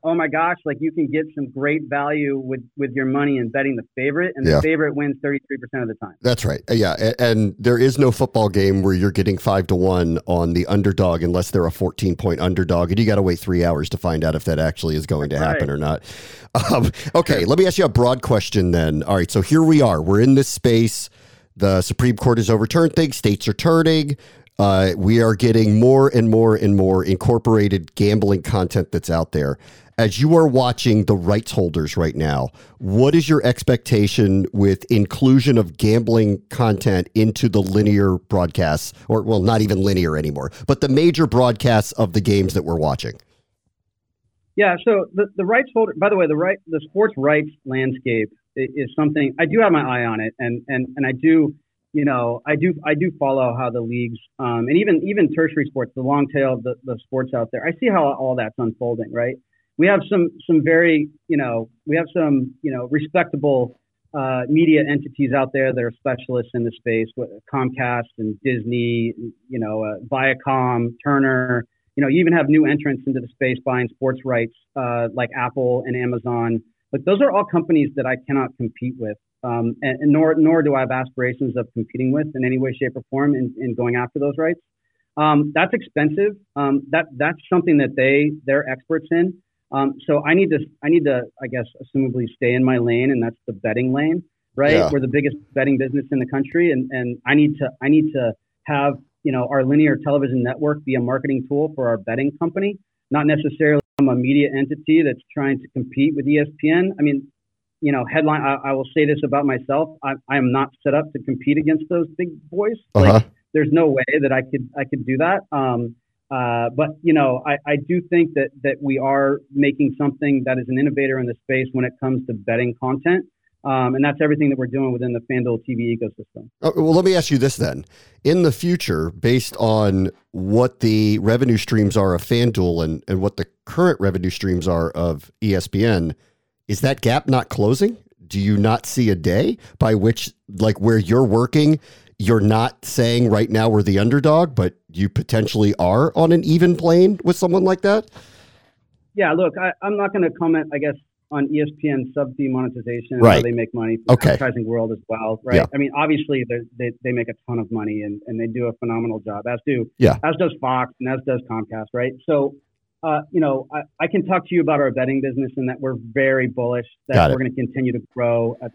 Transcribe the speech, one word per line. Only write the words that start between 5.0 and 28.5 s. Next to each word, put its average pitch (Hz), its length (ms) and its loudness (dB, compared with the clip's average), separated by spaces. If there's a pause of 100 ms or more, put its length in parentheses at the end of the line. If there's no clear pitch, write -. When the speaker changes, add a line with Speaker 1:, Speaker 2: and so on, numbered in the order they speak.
Speaker 1:
thirty-three 139 360 -6
percent 127 260 -8
of 113 60 -6
the 107 60 -8
time. 98 260 -16
Speaker 2:
That's 120 220 0
right. 80 180 -4 (100)
Uh, - 20 2
yeah, 101 240 2
a-, 110 240 -2
and 110 380 2
there 120 180 2
is 127 220 2
no 131 120 6
football 110 380 0
game 98 320 2
where 95 140 2
you're 95 160 2
getting 95 260 0
five 95 300 0
to 95 80 0
one 90 500 2
on 85 280 0
the 87 120 0
underdog 92 560 0
unless 87 300 -2
they're 87 160 0
a 80 40 -2
fourteen 90 440 -4
point 87 240 -2
underdog, 87 500 0
and 92 80 0
you 113 80 2
gotta 104 160 2
wait 90 160 0
three 87 260 -2
hours 80 260 -2
to - 80 -6
find 80 260 -2
out 78 100 0
if 80 120 -6
that 80 120 0
actually 80 380 -2
is 76 100 -4
going 73 240 -2
Speaker 1:
That's 76 120 -2
Speaker 2:
to 80 40 0
happen 76 220 -2
Speaker 1:
right. 71 80 -4
Speaker 2:
or - 20 -6
not. 76 260 -4 (680)
Um, 120 200 2 (220)
okay, 165 260 2
Speaker 1:
Sure. 85 80 0
Speaker 2:
let 165 120 4
me 185 80 4
ask 180 100 0
you 185 80 4
a 131 40 0
broad 123 320 2
question 98 500 2
then. 80 320 0
All 98 140 0
right, 87 120 0
so 104 120 2
here 156 200 4
we 160 200 6
are. 92 200 2
We're 98 200 2
in 131 140 6
this 135 120 4
space. 117 640 0 (480)
The 95 240 2
Supreme 123 340 0
Court 117 220 2
has 113 120 0
overturned 117 440 2
things. 156 240 0
States - 300 0
are 104 60 -2
turning. 160 640 2 (400)
Uh, 95 400 4
we 107 240 4
are 110 140 4
getting 110 440 4
more 135 360 6
and 113 160 4
more 110 240 4
and 101 200 2
more 95 300 2
incorporated 104 880 0
gambling 101 480 2
content 92 500 -2